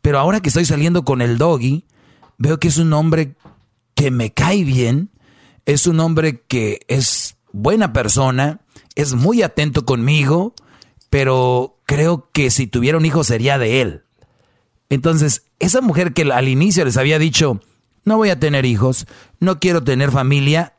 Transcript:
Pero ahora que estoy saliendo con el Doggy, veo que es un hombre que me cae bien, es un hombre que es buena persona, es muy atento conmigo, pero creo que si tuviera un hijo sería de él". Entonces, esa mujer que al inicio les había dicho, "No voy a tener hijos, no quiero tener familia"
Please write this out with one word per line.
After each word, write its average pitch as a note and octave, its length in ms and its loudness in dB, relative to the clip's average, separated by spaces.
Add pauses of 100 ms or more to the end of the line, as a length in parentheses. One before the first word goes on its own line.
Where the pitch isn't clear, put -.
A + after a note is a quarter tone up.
Pero C#3+ 180 0
ahora F#3+ 200 0
que F3+ 100 -4
estoy E3+ 140 0
saliendo D#3 400 0
con B2+ 160 -2
el A#2+ 160 0
Doggy, C#3+ 480 0 (540)
veo D3+ 220 -2
que - 80 2
es D3 100 0
un E3 140 2
hombre D#3 420 0 (640)
que C#3+ 160 0
me A#2 200 -4
cae F#3+ 320 0
bien, C3 460 0 (560)
es C#3+ 220 0
un E3 120 2
hombre D#3+ 460 0
que A2 420 -4
es - 480 -2 (160)
buena D#3+ 400 0
persona, C3 680 0 (340)
es C#3+ 200 -4
muy G3 280 2
atento D3 420 -2
conmigo, C#3+ 680 0 (560)
pero C3 760 0
creo D#3 480 -2
que C3+ 180 0
si B2 180 0
tuviera B2+ 300 0
un D#3 60 2
hijo D#3+ 200 0
sería A#2+ 340 0
de B2 240 0
él". F#2 200 -6 (880)
Entonces, D3 520 0 (160)
esa B3+ 220 0
mujer F3 340 0
que F3 80 0 (100)
al B2+ 160 0
inicio D#3+ 360 2
les B2 120 0
había C#3+ 220 2
dicho, D3+ 420 0 (440)
"No G#3+ 120 2
voy A3 140 2
a E3 80 -2
tener C#3 260 0
hijos, B2+ 420 0 (340)
no F3+ 180 0
quiero E3+ 240 0
tener C3+ 300 0
familia" C#3+ 680 0